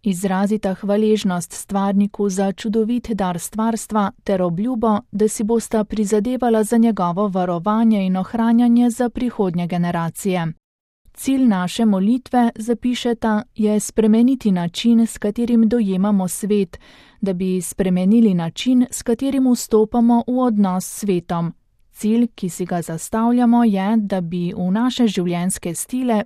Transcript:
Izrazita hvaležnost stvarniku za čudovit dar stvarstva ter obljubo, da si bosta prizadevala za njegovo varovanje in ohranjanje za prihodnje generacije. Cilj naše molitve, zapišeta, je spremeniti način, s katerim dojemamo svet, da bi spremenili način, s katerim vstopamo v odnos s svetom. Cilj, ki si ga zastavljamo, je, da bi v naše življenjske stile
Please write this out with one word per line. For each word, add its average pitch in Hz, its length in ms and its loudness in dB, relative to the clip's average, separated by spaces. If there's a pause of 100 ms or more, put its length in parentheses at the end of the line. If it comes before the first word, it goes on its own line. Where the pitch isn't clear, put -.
Izrazita 196 680 -2
hvaležnost 208 760 0
stvarniku 202 760 -2
za 196 240 -2
čudovit 226 580 -2
dar 190 280 -2
stvarstva 220 720 -2 (140)
ter 190 180 0
obljubo, 214 580 0 (120)
da 214 160 2
si 220 160 -4
bosta 220 400 0
prizadevala 220 800 0
za 226 120 0
njegovo 202 520 2
varovanje 190 800 0
in 185 100 0
ohranjanje 233 760 2
za 233 200 -2
prihodnje 190 560 -2
generacije. 170 840 -2 (640)
Cilj 269 320 0
naše 190 380 2
molitve, 233 720 2
zapišeta, 226 840 -2 (120)
je 208 260 0
spremeniti 226 720 2
način, 185 480 2
s 226 180 -2
katerim 226 500 0
dojemamo 202 600 0
svet, 202 500 -2 (420)
da 196 120 -2
bi 185 280 -2
spremenili 190 720 2
način, 247 560 0
s - 120 -10
katerim 262 500 0
vstopamo 233 760 2
v 247 120 -2
odnos 202 460 0
s - 140 -14
svetom. 175 540 -4 (400)
Cilj, 233 420 0
ki - 140 -6
si 175 160 -6
ga 175 180 -4
zastavljamo, 233 840 0
je, 202 320 2
da 202 240 -2
bi 175 360 -4
v 180 160 -2
naše 240 360 0
življenjske 175 680 -4
stile 247 520 -2